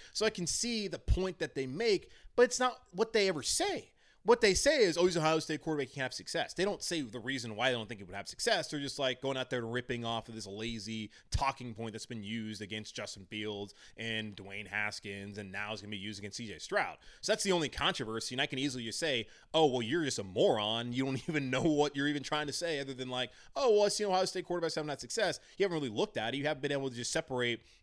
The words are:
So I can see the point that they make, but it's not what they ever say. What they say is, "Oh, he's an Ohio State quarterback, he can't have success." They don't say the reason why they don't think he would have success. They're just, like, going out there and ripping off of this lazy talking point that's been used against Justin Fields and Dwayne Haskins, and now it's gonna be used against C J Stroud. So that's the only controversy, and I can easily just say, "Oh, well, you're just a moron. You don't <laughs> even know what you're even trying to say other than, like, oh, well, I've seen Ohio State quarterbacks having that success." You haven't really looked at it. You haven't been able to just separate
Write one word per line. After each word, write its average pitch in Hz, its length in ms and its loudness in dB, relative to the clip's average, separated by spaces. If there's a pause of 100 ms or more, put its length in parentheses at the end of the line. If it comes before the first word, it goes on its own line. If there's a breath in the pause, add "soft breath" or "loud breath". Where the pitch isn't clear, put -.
(120)
So 214 140 0
I 214 40 2
can 180 160 -4
see 220 420 -2
the 156 100 -8
point 185 400 0
that - 160 -4
they 135 140 -2
make, 190 420 0 (240 loud breath)
but 240 80 8
it's 254 160 4
not 254 180 2 (140)
what 220 220 0
they 202 160 6
ever 151 160 0
say. 349 480 0 (300 soft breath)
What 240 200 6
they 202 100 8
say 277 300 6
is, 165 160 4
"Oh, 180 80 8
he's 180 100 4
an 165 60 2
Ohio 160 160 6
State 151 240 -4
quarterback, 147 260 -2
he - 60 -18
can't 139 80 -4
have 127 100 -2
success." - 400 -4
They 180 140 0
don't 208 160 -2
say 170 180 -2
the 123 180 -6
reason 117 380 -4
why 123 140 4
they 123 60 2
don't 107 120 -4
think 107 120 -10
he 101 40 -12
would 90 100 -12
have 98 140 -8
success. 196 400 0
They're 151 100 -4
just, 139 200 -6
like, 131 240 0
going 135 160 -2
out 127 100 -4
there 127 120 -2
and 113 120 -6
ripping 120 320 -4
off 117 240 -4
of 117 60 -12
this 107 120 -10
lazy 110 640 -6 (200 loud breath)
talking 131 420 -2
point 110 200 -8
that's 110 120 -10
been 113 180 -10
used 107 380 -6
against 107 340 -10
Justin 101 360 -10
Fields 104 420 -6 (240 loud breath)
and 110 400 -4
Dwayne 98 300 -12
Haskins, 101 720 -6
and 101 120 -10
now 104 220 -6
it's 104 80 -8
gonna 104 120 -12
be 107 40 -6
used 101 220 -8
against 101 180 -10
C 117 100 -10
J 92 120 -10
Stroud. 135 400 -2 (240 loud breath)
So 202 100 2
that's 214 120 0
the 196 80 2
only 160 180 2
controversy, 123 640 -2
and 131 80 0
I 147 40 2
can 135 120 -4
easily 127 260 -2
just 110 140 -6
say, 135 280 0 (280 loud breath)
"Oh, 160 100 8
well, 127 160 6
you're 143 240 0
just 131 140 -2
a 107 40 -2
moron. 113 720 2
You 131 140 0
don't 131 180 -2
<laughs> - 60 -10
even 143 180 0
know 127 140 0
what 147 340 4
you're 143 120 2
even 147 140 -2
trying 151 240 -2
to 139 60 -6
say 165 260 -2
other 139 140 -6
than, 127 160 -6
like, 127 220 -2 (260 loud breath)
oh, 262 160 6
well, 208 120 8
I've 208 100 4
seen 208 120 0
Ohio 185 200 4
State 180 200 -4
quarterbacks 170 280 0
having 151 140 -2
that 139 120 -4
success." 180 400 0 (160 loud breath)
You 190 80 2
haven't 175 140 2
really 139 100 -2
looked 113 300 0
at 117 160 -2
it. - 20 -2
You 143 80 -2
haven't 147 160 -2
been 143 120 0
able 139 180 0
to 120 60 -10
just 120 140 -6
separate 123 520 0 (200 soft breath)